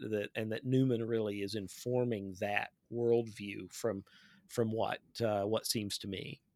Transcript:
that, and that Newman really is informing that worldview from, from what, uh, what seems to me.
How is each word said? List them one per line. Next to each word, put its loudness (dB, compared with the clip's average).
that, -2
and -2
that -4
Newman 6
really 0
is -4
informing -2
that 0
worldview 0
from, -2
from 2
what, 0
uh, 2
what 0
seems -2
to -8
me. -6